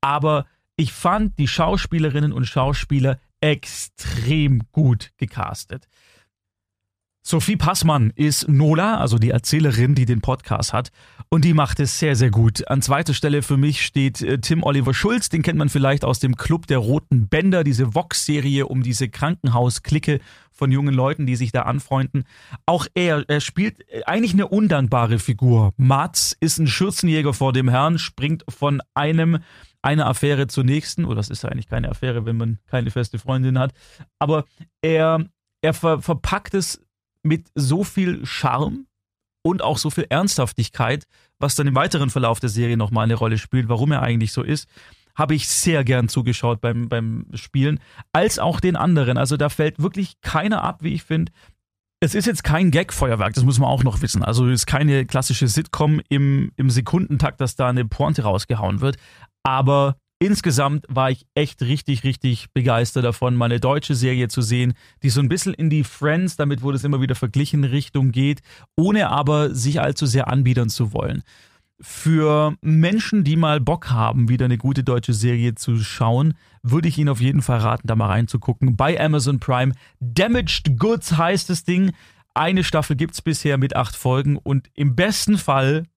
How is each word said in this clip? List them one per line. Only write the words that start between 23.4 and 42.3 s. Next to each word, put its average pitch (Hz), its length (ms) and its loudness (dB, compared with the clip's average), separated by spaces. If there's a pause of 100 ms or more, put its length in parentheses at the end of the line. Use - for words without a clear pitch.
spielt, 208 400 -4 (100)
äh, - 140 -10
eigentlich 196 300 0
eine 196 120 4
undankbare 135 720 2
Figur. 113 580 2
Mats 135 640 0
ist 160 200 -2
ein 156 100 2
Schürzenjäger 156 680 0
vor 135 180 0
dem 127 160 2
Herrn, 143 300 2
springt 160 500 -6
von 143 320 -2 (140)
einem, 160 440 2 (440)
einer 147 240 0
Affäre 143 400 0
zur 135 160 -4
nächsten. 147 420 0
Oder 120 120 -4
das 104 120 -4
ist - 140 -10
ja - 60 -6
eigentlich 120 180 -8
keine 117 220 -4
Affäre, 117 360 -4
wenn 113 120 -2
man 113 320 -4
keine 120 240 -4
feste 120 260 -4
Freundin 131 400 -2
hat. 131 160 -2 (460)
Aber 151 240 0 (360)
er, 160 440 2 (360)
er 156 140 0
ver-, 160 260 0
verpackt - 540 -4
es - 260 -4 (420)
mit 160 340 -2
so 143 260 0
viel 185 420 -2
Charme 151 600 -4 (560)
und 185 180 0
auch 117 180 -2
so 151 120 -2
viel - 180 -4
Ernsthaftigkeit, 135 1000 -2 (320)
was 139 160 -2
dann 147 100 0
im 135 80 2
weiteren 143 340 0
Verlauf 117 300 0